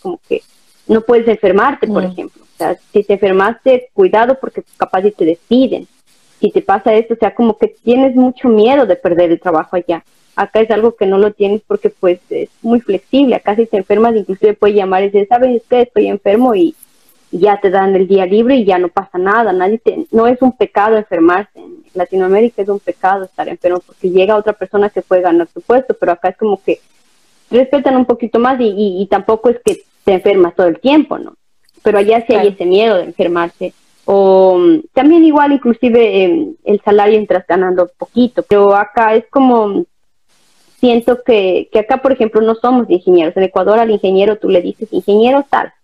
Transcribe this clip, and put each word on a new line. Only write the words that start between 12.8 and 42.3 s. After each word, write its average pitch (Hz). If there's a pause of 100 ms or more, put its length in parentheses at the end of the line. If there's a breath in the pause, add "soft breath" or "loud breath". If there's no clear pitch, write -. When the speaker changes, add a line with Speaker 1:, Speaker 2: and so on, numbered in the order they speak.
Speaker 1:
Acá 202
si 226
te 220
enfermas, 214
inclusive 202
puedes 208
llamar 190
y 202
decir, 202
"¿Saben 247
ustedes? 247
Estoy 208
enfermo", 208
y, 175 (560)
y 180
ya 202
te 196
dan 190
el 185
día 196
libre 226
y 226
ya 185
no 180
pasa 190
nada. 202
Nadie 185
te, -
no 226
es 247
un 254
pecado 214
enfermarse. 180 (100)
En 175 (120)
Latinoamérica 190
es 196
un 202
pecado 190
estar 151
enfermo 175
porque -
llega 190
otra 208
persona 202
que 185
puede 180
ganar 170
tu -
puesto, -
pero 175
acá 175
es -
como 208
que - (680)
respetan 262
un 254
poquito 233
más 247
y, 240
y, 196
y 190
tampoco 220
es 233
que - (240)
te 196
enfermas 185
todo 185
el 165
tiempo, 285
¿no? - (480)
Pero 208
allá 208 (100)
sí 254
hay 202
Speaker 2:
Claro. 202
Speaker 1:
ese 190
miedo 202
de 170
enfermarse. 170 (360)
O, 190
mm, 170 (120)
también 320
igual, 294
inclusive, 233
em, 170 (100)
el 208
salario 208
entras 190
ganando 185
poquito, 240
pero 202
acá 220
es 226
como, 233 (960)
siento 240
que, 196
que 220
acá, 214
por 269
ejemplo, 220